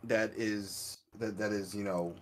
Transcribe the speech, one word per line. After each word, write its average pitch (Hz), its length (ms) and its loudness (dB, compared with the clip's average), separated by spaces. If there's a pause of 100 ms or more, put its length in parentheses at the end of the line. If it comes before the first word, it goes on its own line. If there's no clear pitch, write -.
that 110 320 4
is, 104 600 -2 (200)
that, 107 200 -2
that 107 140 2
is, 98 220 -2
you 101 100 -2
know, 87 380 0